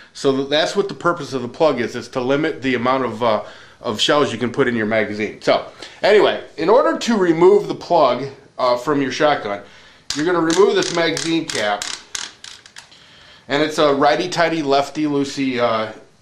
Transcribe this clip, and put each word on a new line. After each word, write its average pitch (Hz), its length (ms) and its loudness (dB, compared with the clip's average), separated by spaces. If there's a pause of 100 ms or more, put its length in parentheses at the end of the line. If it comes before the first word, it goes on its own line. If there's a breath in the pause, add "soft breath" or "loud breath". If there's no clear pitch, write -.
(120)
So 135 240 0
th-, 135 120 -4
that's 160 280 0
what 196 120 0
the 143 60 -8
purpose 165 380 -2
of 131 100 -6
the 120 60 -8
plug 143 320 0
is, 113 160 -4
is 117 120 -8
to 131 120 -4
limit 143 420 -2
the 127 140 0
amount 127 280 0
of, 110 180 -6
uh, 113 220 0 (360 loud breath)
of 120 200 -6
shells 143 320 2
you 117 60 -8
can 120 120 -2
put 131 160 0
in 120 80 -2
your 110 120 -2
magazine. 104 540 -2
So - 300 0 (320 loud breath)
anyway, 160 400 4 (140)
in 160 120 -2
order 294 300 4
to 226 180 0
remove 175 520 4
the 180 60 -4
plug, 139 520 0 (320)
uh, 123 180 2
from 143 240 -2
your 131 120 -2
shotgun, 131 500 -2 (520 loud breath)
you're 147 120 -2
gonna 175 140 0
remove 175 340 4
this 175 200 0
magazine 165 500 -2
cap. 104 400 -4 (1600 loud breath)
And 139 160 0
it's 151 160 -2
a 147 160 4
righty-tighty, 160 680 2
lefty-loosey, 139 960 -2
uh, 113 340 0 (300)